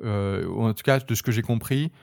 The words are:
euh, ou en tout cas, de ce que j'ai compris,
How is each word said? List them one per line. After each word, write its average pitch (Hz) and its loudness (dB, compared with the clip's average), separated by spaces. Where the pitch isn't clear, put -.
euh, 101 -2
ou 98 -2
en 110 4
tout - -8
cas, 135 4
de 127 -2
ce - -2
que 131 0
j'ai 113 0
compris, 135 0